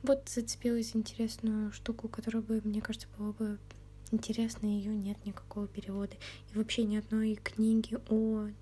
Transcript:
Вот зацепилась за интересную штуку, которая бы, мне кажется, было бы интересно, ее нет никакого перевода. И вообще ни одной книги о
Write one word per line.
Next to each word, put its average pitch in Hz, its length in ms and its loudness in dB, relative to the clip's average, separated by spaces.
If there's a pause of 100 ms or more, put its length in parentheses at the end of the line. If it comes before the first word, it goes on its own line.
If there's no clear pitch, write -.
Вот 269 260 4
зацепилась 233 640 0
за 226 60 2
интересную 214 720 0
штуку, 226 360 -4
которая 226 340 -2
бы, 220 220 2
мне 214 160 0
кажется, - 280 -6 (100)
было 208 140 -2
бы 208 260 -2 (520)
интересно, 226 560 2
ее 208 260 2
нет 202 320 -2
никакого 202 420 -6
перевода. 202 480 -4 (380)
И 208 60 0
вообще 220 260 4
ни 208 120 4
одной 220 400 2
книги 220 640 4 (120)
о 220 380 4 (140)